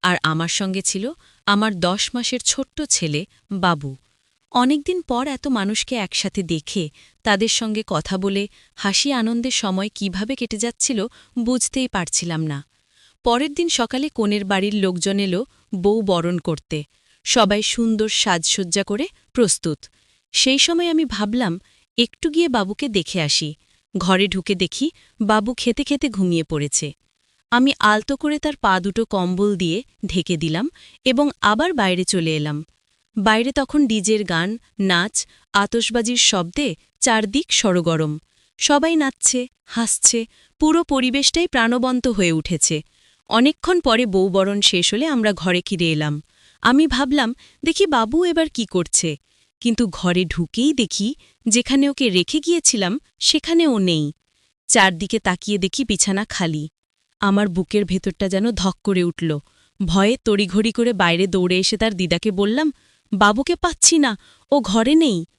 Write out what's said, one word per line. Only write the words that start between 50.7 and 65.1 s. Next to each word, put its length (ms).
দেখি, 420
যেখানে 400
ওকে 200
রেখে 320
গিয়েছিলাম, 600
সেখানে 480
ও 120
নেই। 340
চারদিকে 500
তাকিয়ে 400
দেখি 260
বিছানা 400
খালি। 440
আমার 280
বুকের 360
ভেতরটা 440
যেন 220
ধক 340
করে 200
উঠল। 340
ভয়ে 420
তড়িঘড়ি 480
করে 200
বাইরে 340
দৌড়ে 320
এসে 180
তার 180
দিদাকে 360
বললাম, 420
"বাবুকে 440
পাচ্ছি 420
না, 200
ও 100
ঘরে 340
নেই।" 300